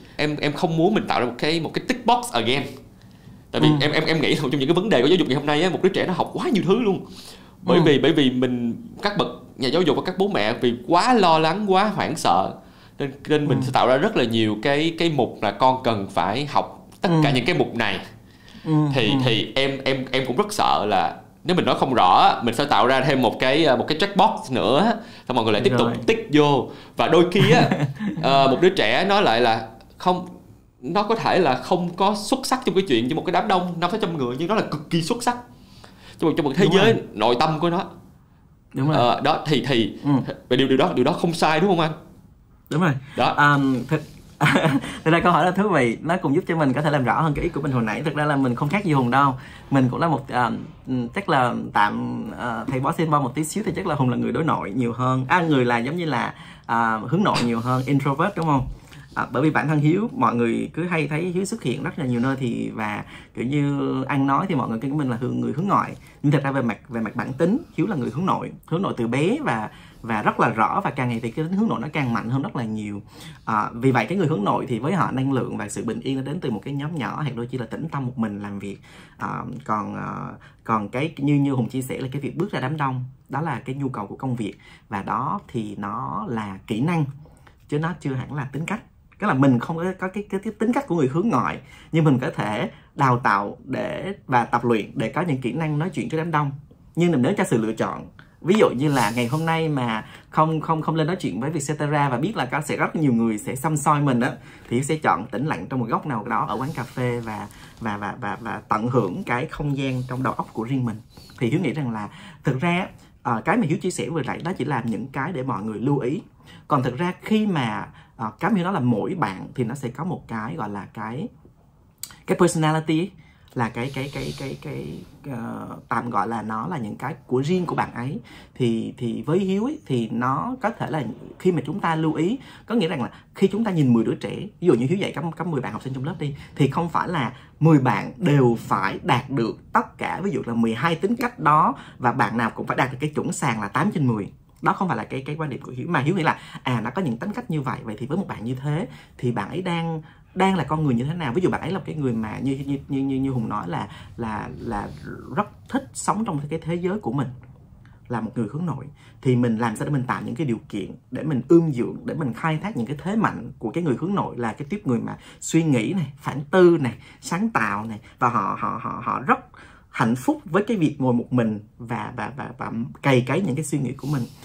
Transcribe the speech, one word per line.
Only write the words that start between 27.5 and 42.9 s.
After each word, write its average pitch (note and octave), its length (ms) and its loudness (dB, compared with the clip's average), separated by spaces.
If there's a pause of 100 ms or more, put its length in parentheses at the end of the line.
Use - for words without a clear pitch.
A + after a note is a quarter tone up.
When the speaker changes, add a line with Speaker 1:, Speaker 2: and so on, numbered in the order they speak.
Speaker 1:
á, C#3+ 160 6 (280)
Speaker 2:
<laughs> G#2+ 260 -4
Speaker 1:
ờ, C3+ 280 6
một B2 100 2
đứa F3+ 80 8
trẻ C#3 400 4
nó G3+ 120 4
lại A#2+ 200 4
là A#2 260 4 (320)
không, F3+ 280 0 (540)
nó E3 220 0
có G#3+ 120 0
thể D3 240 2
là D3+ 160 4
không F3 420 -2
có G3+ 180 4 (100)
xuất C4 220 -2
sắc B3+ 200 0
trong F3+ 80 2
cái F#3+ 140 4
chuyện B2 200 2
như D3 60 0
một E3+ 120 -2
cái F3+ 60 0
đám F#3 160 2
đông F3+ 320 2
năm F3 100 0
sáu A3 100 -2
trăm E3+ 180 -2
người, B2 200 -2
nhưng E3+ 100 -2
nó G#3 60 0
là G3+ 80 2
cực - 280 -6
kỳ E3 120 2
xuất A#3 200 -2
sắc A#3+ 140 0 (800)
trong E3 120 4
một, - 60 2
trong D#3+ 100 2
một C3 100 0
thế F#3 80 6
Speaker 2:
Đúng E3 100 6
Speaker 1:
giới G3+ 180 8
Speaker 2:
rồi. - 100 0 (100)
Speaker 1:
nội A2+ 280 4
tâm D#3 200 2
của E3+ 100 2
nó. F3+ 140 0 (920)
Speaker 2:
Đúng C3+ 140 0
rồi. D#3+ 80 4
Speaker 1:
Ờ, A#2 240 4
đó, D3+ 260 2
thì, C#3+ 220 2
thì, A#2 240 2 (120)
Speaker 2:
Ừ. C#3 60 2 (380)
Speaker 1:
và B2 80 4
điều, C3+ 120 4
điều C3+ 100 6
đó, E3+ 160 4
điều B2+ 100 4
đó D3 80 4
không F3 220 0
sai D#3 260 4
đúng G3+ 100 4
không E3+ 100 4
anh? D#3 120 0 (800)
Speaker 2:
Đúng D#3 120 0
rồi. E3 100 4 (240)